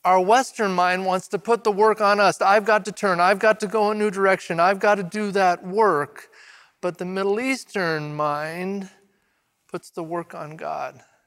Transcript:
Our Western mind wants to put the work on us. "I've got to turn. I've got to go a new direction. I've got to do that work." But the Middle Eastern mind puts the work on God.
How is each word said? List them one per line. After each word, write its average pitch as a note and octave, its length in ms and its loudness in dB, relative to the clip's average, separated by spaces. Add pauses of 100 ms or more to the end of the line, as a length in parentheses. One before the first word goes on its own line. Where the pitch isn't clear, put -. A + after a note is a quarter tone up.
Our F#3 160 4
Western G#3+ 500 0
mind F3+ 340 0
wants F#3 240 -2
to G3+ 80 -4
put A3+ 280 -2
the G#3+ 80 2
work G#3+ 260 2
on G#3 220 4
us. F#3+ 200 2
"I've G3 220 4
got G#3 220 2
to G#3 60 -10
turn. F#3 280 -2
I've F#3+ 200 4
got A3 200 4
to G#3+ 80 -6
go G#3 240 0
a G#3+ 40 -2
new G#3 140 0
direction. F#3+ 500 0
I've F#3+ 200 2
got G#3 160 4
to G3 80 -6
do G#3 280 -6
that F#3 340 0
work." F#3 640 0 (520)
But F3 160 -6
the F3+ 80 -8
Middle G3 340 -2
Eastern E3 760 -4
mind E3 760 -6 (760)
puts - 220 -14
the F3 140 -12
work E3+ 300 -8
on D#3+ 220 -14
God. C#3+ 460 -10 (260)